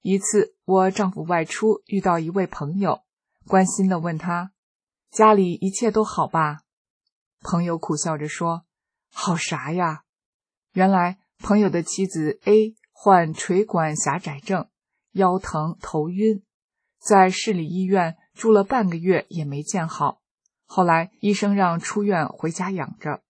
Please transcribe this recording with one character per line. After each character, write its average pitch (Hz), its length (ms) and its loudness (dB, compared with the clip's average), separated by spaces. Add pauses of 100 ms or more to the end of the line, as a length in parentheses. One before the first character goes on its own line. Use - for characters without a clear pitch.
一 196 180 0
次， - 440 0
我 190 280 2
丈 190 200 -2
夫 156 120 -12
外 170 200 -2
出， 214 440 0
遇 196 120 -2
到 180 200 0
一 165 100 -4
位 185 160 -2
朋 151 320 -8
友， 185 240 -2 (460)
关 185 180 4
心 190 240 0
地 180 100 0
问 170 160 -4
他 175 380 -6 (560)
：“家 214 240 6
里 190 200 2
一 196 180 -4
切 226 180 0
都 214 140 0
好 185 240 -2
吧？” 151 340 -2 (800)
朋 170 220 -2
友 170 160 -2
苦 160 180 -4
笑 160 180 -4
着 147 120 -8
说 165 400 -6 (440)
：“好 - 240 -2
啥 147 360 -6
呀？” 170 320 -4 (720)
原 185 180 4
来 180 260 2 (220)
朋 - 180 2
友 208 100 4
的 175 140 0
妻 190 240 -4
子 156 400 -4
A 220 300 4 (160)
患 175 420 4
垂 190 320 0
管 160 300 -2
狭 143 240 -4
窄 143 200 -12
症， 180 300 -6 (440)
腰 185 260 2
疼 160 420 -6
头 156 280 -4
晕， 208 340 0 (560)
在 190 320 6
市 208 220 -4
里 170 140 -2
医 180 180 -2
院 185 320 0 (180)
住 220 160 2
了 202 120 6
半 220 240 0
个 170 100 -2
月 170 320 0
也 165 140 -8
没 143 200 -6
见 165 240 -4
好， - 340 -4 (460)
后 - 160 0
来 170 280 2 (100)
医 202 120 2
生 202 220 0
让 180 240 0
出 208 240 -6
院 185 240 0
回 - 240 -6
家 180 180 -6
养 175 300 -8
着。 147 300 -8